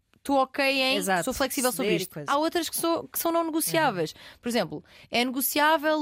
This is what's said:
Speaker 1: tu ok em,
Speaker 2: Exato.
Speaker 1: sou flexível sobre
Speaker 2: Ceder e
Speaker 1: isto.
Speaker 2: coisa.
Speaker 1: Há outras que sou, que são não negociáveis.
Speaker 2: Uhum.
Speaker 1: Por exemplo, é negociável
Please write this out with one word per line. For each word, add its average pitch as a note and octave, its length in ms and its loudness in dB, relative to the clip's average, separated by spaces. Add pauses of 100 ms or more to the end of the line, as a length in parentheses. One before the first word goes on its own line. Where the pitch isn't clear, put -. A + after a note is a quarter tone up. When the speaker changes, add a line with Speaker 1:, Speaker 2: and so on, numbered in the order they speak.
(220)
Speaker 1:
tu C#4 140 0
ok C4+ 300 2
em, C4+ 320 2
Speaker 2:
Exato. F#3 260 0
Speaker 1:
sou G#3 100 -2
flexível B3 380 0
sobre A#3+ 140 -4
Speaker 2:
Ceder F3+ 140 2
e - 40 -4
Speaker 1:
isto. - 100 -12
Speaker 2:
coisa. D3 180 -10
Speaker 1:
Há C#4+ 60 2
outras D#4+ 320 0
que - 60 -8
sou, E4 320 -2
que - 100 -10
são E4 140 -2
não E4 140 0
negociáveis. D4+ 680 0
Speaker 2:
Uhum. - 60 -20 (220)
Speaker 1:
Por A#3+ 80 -6
exemplo, F3 340 -2 (260)
é A#3+ 140 0
negociável D4 800 2